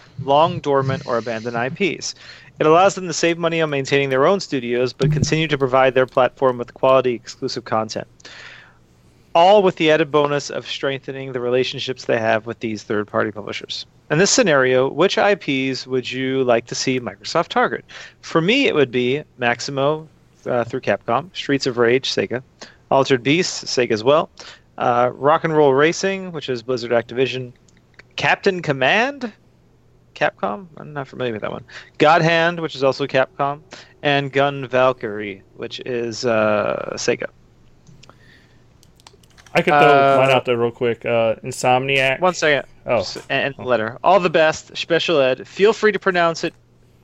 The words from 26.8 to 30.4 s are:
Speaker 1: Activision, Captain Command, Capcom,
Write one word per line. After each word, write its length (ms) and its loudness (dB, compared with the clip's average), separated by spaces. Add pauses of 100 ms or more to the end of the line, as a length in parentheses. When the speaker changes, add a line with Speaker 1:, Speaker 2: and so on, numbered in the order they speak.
Speaker 1:
Activision, 600 -2 (640)
Captain 460 0
Command, 720 -2 (800)
Capcom, 540 -6 (100)